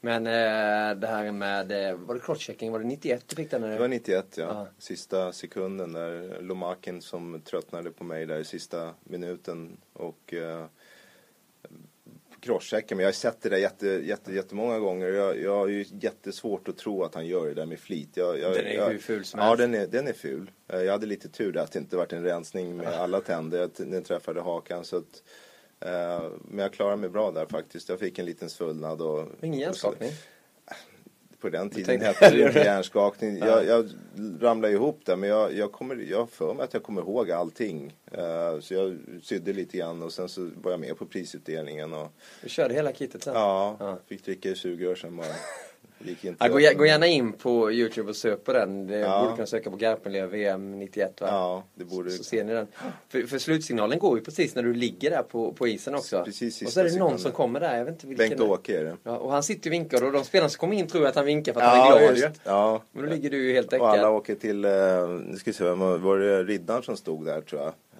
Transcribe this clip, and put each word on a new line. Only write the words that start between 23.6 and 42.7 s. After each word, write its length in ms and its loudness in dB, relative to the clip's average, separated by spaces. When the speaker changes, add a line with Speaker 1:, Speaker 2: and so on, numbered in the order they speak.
Speaker 2:
Jag 140 -4
t-, 100 -10
den 180 -4
träffade 380 -6
hakan 440 -6
så 120 -6
att, 260 -8
eh, 500 -6
men 140 -10
jag 140 -2
klarade 240 0
mig 140 -4
bra 200 0
där 160 -4
faktiskt. 420 -10
Jag 100 -4
fick 200 -6
en 60 -4
liten 260 -8
svullnad 520 -6
och 220 -2
Speaker 1:
Ingen 280 -4
Speaker 2:
och 60 -8
så 100 -4
Speaker 1:
hjärnskakning? 260 -4
Speaker 2:
På 80 -4
den 200 -4
Speaker 1:
Du 60 -12
Speaker 2:
tiden 120 -6
Speaker 1:
tänkte 200 2
Speaker 2:
hette 300 10
det 60 8
ju 40 8
inte 120 6
Speaker 1:
<laughs> 60 8
Speaker 2:
hjärnskakning. 760 2
Speaker 1:
Ja. 80 0
Speaker 2:
Jag, 200 6
jag 220 4
ramlade 320 4
ihop 300 0
där, 120 2
men 120 -2
jag, 260 2
jag 180 -2
kommer, 240 -10
jag 80 0
har 80 0
för 280 -4
mig 100 -4
att 100 -10
jag 80 -2
kommer 200 -6
ihåg 280 -2
allting. 680 -4
Eh, 480 -4
så 140 -10
jag 220 -2
sydde 300 -6
lite 260 -6
grann 240 -6
och 100 -10
sen 160 -8
så 220 -8
var 80 -2
jag 100 -2
med 180 -8
på 80 -10
prisutdelningen 840 -10
och 160 -10
Speaker 1:
Du 60 -12
körde 260 -2